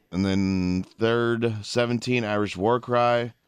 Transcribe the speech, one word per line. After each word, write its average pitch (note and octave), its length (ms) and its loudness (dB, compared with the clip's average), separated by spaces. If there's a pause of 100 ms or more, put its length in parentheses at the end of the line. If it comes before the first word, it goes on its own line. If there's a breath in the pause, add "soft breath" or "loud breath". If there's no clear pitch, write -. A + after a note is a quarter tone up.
(140)
And F#2+ 120 2
then F#2+ 580 2 (140)
third, A#2 580 -2 (100)
seventeen, A#2+ 580 -2
Irish G#2 320 -2
War A2+ 240 2
Cry. A#2+ 540 0 (140)